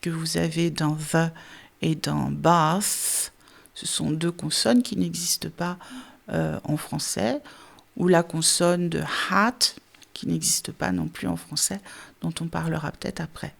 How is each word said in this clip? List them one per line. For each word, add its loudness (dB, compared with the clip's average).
que -4
vous -2
avez 0
dans 0
the 2
et 2
dans -2
bath. 2
Ce -12
sont -2
deux 0
consonnes 4
qui -2
n'existent -2
pas, -4
euh, 0
en 0
français, -2
ou 2
la 8
consonne 2
de -2
hat, 2
qui -10
n'existe 0
pas -2
non 0
plus -8
en -2
français, -4
dont -4
on -6
parlera -4
peut-être -8
après. -8